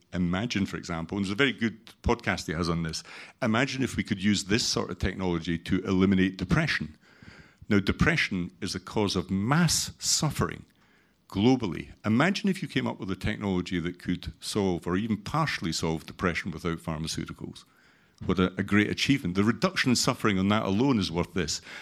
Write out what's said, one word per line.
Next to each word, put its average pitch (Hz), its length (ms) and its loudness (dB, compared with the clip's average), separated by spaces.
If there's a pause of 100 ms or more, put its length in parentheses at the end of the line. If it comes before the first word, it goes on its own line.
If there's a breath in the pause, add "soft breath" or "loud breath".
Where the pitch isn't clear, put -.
(120)
imagine, 92 540 0
for 87 100 -6
example, 82 400 -6
and 101 80 0
there's 95 80 -2
a 101 40 -6
very 135 160 2
good 107 320 -4 (180)
podcast 117 440 0
he - 60 -4
has 82 160 0
on 85 160 0
this, 80 180 -6 (400 loud breath)
imagine 131 400 0
if - 140 -2
we 101 80 -2
could 95 180 -4
use 104 220 2
this 101 200 0
sort - 260 -2
of - 80 -8
technology 87 600 -2
to 92 260 -2
eliminate 95 520 4
depression. 95 600 0 (720 loud breath)
Now, 104 120 6
depression 95 800 2
is 95 140 -6
a 92 60 -6
cause 101 360 0
of 90 140 -2
mass 131 680 2
suffering - 680 -2 (640 soft breath)
globally. 101 600 2 (160)
Imagine 143 440 2
if 185 140 -2
you 147 60 -8
came 123 180 -2
up 117 140 -6
with 95 100 -6
a 95 60 -4
technology 98 640 -2
that 87 180 -6
could 85 400 -4
solve 95 480 -2
or 87 100 0
even 110 200 -2
partially 104 560 -4
solve 80 340 -4
depression 90 460 -4
without 82 260 -4
pharmaceuticals. - 840 -8 (600 soft breath)
What 90 140 0
a, 92 180 4
a 110 60 -2
great 101 260 4
achievement. 107 460 0
The 98 80 4
reduction 127 480 2
in 117 60 4
suffering 113 420 2
on 95 100 2
that 107 140 4
alone 113 380 2
is 85 100 -2
worth 85 240 -2
this. 82 260 -2 (220 loud breath)